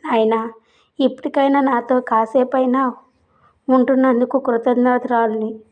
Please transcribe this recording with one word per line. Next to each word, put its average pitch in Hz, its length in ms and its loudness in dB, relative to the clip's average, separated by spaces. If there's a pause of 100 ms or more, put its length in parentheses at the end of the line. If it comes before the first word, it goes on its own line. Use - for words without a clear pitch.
నాయనా, 226 460 0 (500)
ఇప్పటికైనా 277 600 0
నాతో 254 400 0
కాసేపైనా 247 960 0 (720)
ఉంటున్నందుకు 254 720 2
కృతజ్ఞతరాలిని 240 1200 0 (120)